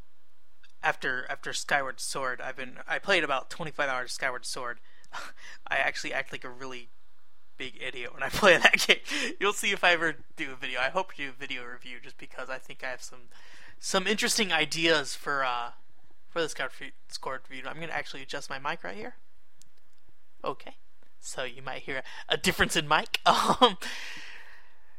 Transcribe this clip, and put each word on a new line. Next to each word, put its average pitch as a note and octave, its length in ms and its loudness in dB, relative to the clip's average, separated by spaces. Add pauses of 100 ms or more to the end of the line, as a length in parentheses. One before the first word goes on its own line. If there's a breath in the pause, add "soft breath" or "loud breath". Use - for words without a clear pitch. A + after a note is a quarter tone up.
(800)
after, C3+ 480 0
after C#3 240 -4
Skyward C#3 460 0
Sword, B2+ 420 -2
I've C3 160 -4
been, B2+ 300 -6
I D3+ 140 -2
played F#3 240 4
about C#3 260 0
twenty-five D3+ 380 0
hours B2 220 0
of - 20 -4
Skyward B2+ 340 -2
Sword. A#2+ 320 -4 (440 loud breath)
<laughs> - 460 -6
I C#3 100 2
actually C#3+ 340 0
act C3+ 180 -2
like C#3+ 140 -6
a C3+ 40 -6
really B2 400 -6 (680)
big C3 260 -6
idiot B2+ 320 -4
when C3 80 -4
I C3+ 60 0
<laughs> - 20 -2
play F3+ 260 10
that - 300 8
game. E3+ 120 8 (420 loud breath)
You'll G3+ 120 4
see G#3 200 0
if F#3+ 100 0
I F3+ 80 8
ever D#3+ 240 4 (220)
do C#3+ 160 -4
a B2+ 40 -8
video. B2+ 220 -4
I C3 120 2
hope F#3 240 -2
to - 20 -6
do C#3+ 140 -4
a - 20 -8
video C3 320 -4
review B2 360 -6
just B2+ 160 -8
because C3 320 -6
I C3 100 -4
think C3+ 260 -8
I C3 60 -2
have B2 120 -6
some, B2 280 -8 (500 loud breath)
some F#3 260 2
interesting G#3 460 4
ideas D#3 640 4
for, C#3 280 0
uh, A#2+ 260 0 (580)
for E3 140 0
the D3+ 60 2
Skyward C3+ 240 -2
Fe-, C3+ 200 -6 (160)
Sword C3 320 -4 (100)
review. C3 180 -6
I'm C#3 120 -6
gonna D#3+ 120 -4
actually D3 300 -4
adjust C#3 260 -4
my C3+ 120 -4
mic D3+ 240 -2
right F#3+ 120 -4
here. A#3 200 -6 (1300)
Okay. - 320 -4 (420)
So - 240 -4
you B2+ 180 -6
might C3+ 220 -6
hear C3+ 200 -4 (260 loud breath)
a D#3 80 4
difference F#3 400 4
in D#3+ 100 2
mic. D#3 360 4
<laughs> - 40 6
Um, - 520 8 (1200 loud breath)